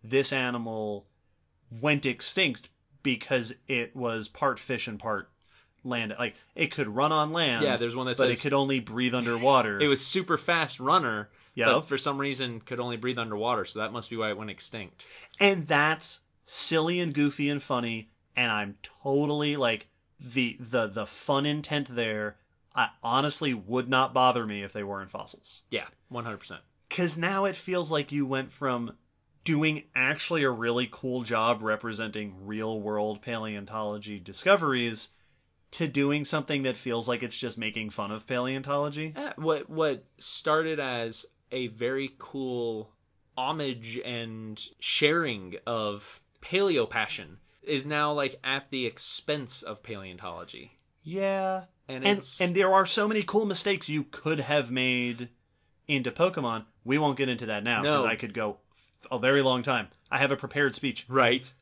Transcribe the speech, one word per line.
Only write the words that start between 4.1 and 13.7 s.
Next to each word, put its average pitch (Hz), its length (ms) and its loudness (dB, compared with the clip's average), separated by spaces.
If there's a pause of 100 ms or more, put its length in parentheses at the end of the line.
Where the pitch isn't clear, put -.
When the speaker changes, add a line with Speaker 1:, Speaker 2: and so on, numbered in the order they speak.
Speaker 1:
part 135 300 0
fish - 280 -4
and 110 120 -8
part 104 320 -4 (540)
land." 117 340 -2
Like, 120 160 -2 (200)
it 156 160 0
could 131 200 -2
run 139 220 2
on 156 200 2
land, 147 320 2
Speaker 2:
Yeah, 127 140 2
there's 120 180 -2
one 127 100 -4
that 120 120 -2
Speaker 1:
but 127 100 6
Speaker 2:
says 120 100 2
Speaker 1:
it - 40 -4
could 143 100 0
only 139 260 2
breathe 117 360 -2
underwater. 117 680 4
Speaker 2:
<laughs> - 20 4
It 147 60 4
was 139 180 4
super 180 300 2
fast 160 420 0
runner, 131 520 2 (240)
Speaker 1:
Yep. 117 140 2
Speaker 2:
but 120 200 6
for 139 80 0
some 139 220 0
reason 127 420 -2
could 120 180 -8
only 120 200 -4
breathe 120 200 -2
underwater, 110 460 0
so - 140 -8